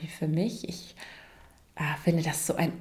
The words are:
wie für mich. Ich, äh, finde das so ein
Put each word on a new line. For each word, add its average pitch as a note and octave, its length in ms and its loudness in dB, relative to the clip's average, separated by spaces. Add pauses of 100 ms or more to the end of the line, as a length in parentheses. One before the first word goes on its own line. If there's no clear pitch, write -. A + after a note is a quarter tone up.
wie D#3+ 60 -4
für D#3 200 -2
mich. E3+ 400 2
Ich, - 280 -12 (800)
äh, D#3 80 -2 (200)
finde E3 200 6
das - 240 0
so - 80 2
ein - 260 2